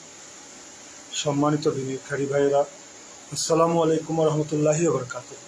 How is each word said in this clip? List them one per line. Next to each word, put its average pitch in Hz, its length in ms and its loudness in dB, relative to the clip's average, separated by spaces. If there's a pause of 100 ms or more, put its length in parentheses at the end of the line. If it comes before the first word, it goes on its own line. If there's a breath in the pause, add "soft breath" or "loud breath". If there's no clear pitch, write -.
(1200)
সম্মানিত 147 420 2 (120)
বিনিয়োগকারী 131 560 -6
ভাইয়েরা, 143 300 4 (760)
আসসালামু 165 480 2
আলাইকুম 160 320 0
ওয়া 160 120 4
রাহমাতুল্লাহি 151 560 0
ওয়া 147 120 2
বারাকাতুহু। - 520 -10